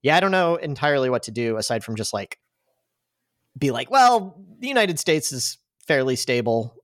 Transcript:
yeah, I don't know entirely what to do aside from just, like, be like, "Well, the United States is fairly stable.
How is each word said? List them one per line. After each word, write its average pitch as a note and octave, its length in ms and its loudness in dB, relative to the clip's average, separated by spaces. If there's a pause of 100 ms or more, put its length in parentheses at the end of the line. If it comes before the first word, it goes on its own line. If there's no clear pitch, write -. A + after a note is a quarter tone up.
yeah, D3 120 4
I F3+ 60 6
don't F#3+ 100 2
know F3 240 2
entirely C#3+ 540 0
what B2 140 0
to - 80 -12
do A2+ 260 -2
aside A2 260 -4
from A2+ 120 -8
just, G#2+ 180 -6
like, G2+ 260 -8 (1160)
be C3+ 140 0
like, A#2+ 180 -6
"Well, A#3+ 520 2 (180)
the B3 80 -8
United G#3+ 320 0
States D#3 340 0
is - 240 -6 (280)
fairly C3 300 2
stable. A#2 680 -2